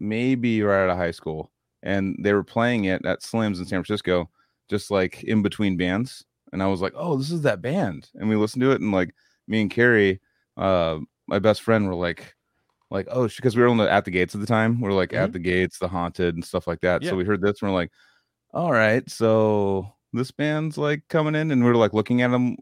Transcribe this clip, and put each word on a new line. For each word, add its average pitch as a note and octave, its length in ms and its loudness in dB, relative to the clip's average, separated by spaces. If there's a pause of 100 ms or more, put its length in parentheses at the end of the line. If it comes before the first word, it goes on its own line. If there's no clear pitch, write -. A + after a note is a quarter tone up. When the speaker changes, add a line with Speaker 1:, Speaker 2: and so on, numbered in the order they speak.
Speaker 1:
maybe A#2 640 0
right G2 220 2
out F#2 60 2
of F2+ 60 0
high F2 160 -2
school, D#2 400 -10 (300)
and G2 380 -2
they G2+ 120 2
were G2+ 120 2
playing A#2 400 0
it F#2 200 -2
at - 200 -4
Slim's G#2+ 340 -2
in F2+ 80 -8
San F#2 160 -4
Francisco, F2+ 480 -2 (400)
just, G#2 200 -4
like, F#2 340 0
in G#2+ 180 0
between G2 340 0
bands, F#2 480 -4 (280)
and F#2+ 100 -4
I F#2+ 60 0
was F#2 120 -2
like, F#2+ 160 -2
"Oh, D#3 200 -2
this C#3 160 -4
is E3+ 100 -4
that A2 200 0
band," B2 520 -4
and G#2 140 -4
we A2 80 2
listened G#2+ 260 0
to C3 100 4
it, B2 80 0
and, G2+ 120 0
like, F#2 220 0 (340)
me A2 140 0
and G2+ 80 -2
Carrie, G#2+ 500 4 (360)
uh, F2 420 0 (280)
my G2+ 140 0
best G#2 220 2
friend, A2 260 2
were F#2 80 -4
like, F2 400 -6 (540)
like, F#2+ 200 -6
"Oh," B2 180 0
sh-, - 120 -12
'cause A#2 160 2
we B2 60 6
were A#2+ 60 8
on A#2+ 100 4
the G#2+ 120 4
At G2 140 4
the G2 80 -10
Gates F2+ 220 0
at G#2 60 -6
the G#2 60 -6
time. A#2 340 2
We're, G2 120 -2
like, F#2 200 0
At F#2 140 0
Speaker 2:
Mm-hmm. F2 60 -4
Speaker 1:
the F2+ 80 -8
Gates, F2+ 380 -2
The F2+ 100 -4
Haunted, F2 480 -2
and E2+ 80 -8
stuff - 220 -6
like E2+ 160 -6
that. F2+ 220 0
So F2 60 -4
Speaker 2:
Yeah. F2+ 60 -2
Speaker 1:
we F2+ 80 -2
heard G2+ 180 -2
this, G2+ 200 0
and G#2 80 -2
we're F#2+ 60 -2
like, E2+ 140 -2 (640)
"All E3 180 -2
right, A2 380 2
so G#2 800 0 (200)
this B2 180 -4
band's, D3+ 480 -4
like, D3 300 -4
coming D#3 260 0
in," D#3 160 -2
and B2+ 140 4
we A#2+ 60 6
were, A#2+ 60 6
like, G#2+ 180 4
looking A#2+ 280 2
at B2 100 2
'em B2 300 0